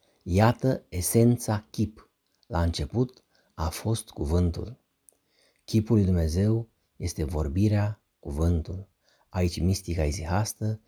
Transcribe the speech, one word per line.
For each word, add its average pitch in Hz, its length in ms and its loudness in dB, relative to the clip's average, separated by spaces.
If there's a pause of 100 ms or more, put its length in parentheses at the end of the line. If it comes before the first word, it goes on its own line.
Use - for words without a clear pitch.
(240)
Iată 113 640 2
esența 113 800 2
chip. - 400 -6 (380)
La 85 140 0
început 85 640 -2 (300)
a 80 160 -6
fost - 400 -6
cuvântul. 87 680 -2 (840)
Chipul 110 300 2
lui 101 100 4
Dumnezeu 92 640 2 (260)
este 85 280 -4
vorbirea, 101 800 0 (180)
cuvântul. 82 720 -2 (360)
Aici 90 300 -2
mistica 85 440 0
izihastă 95 840 -4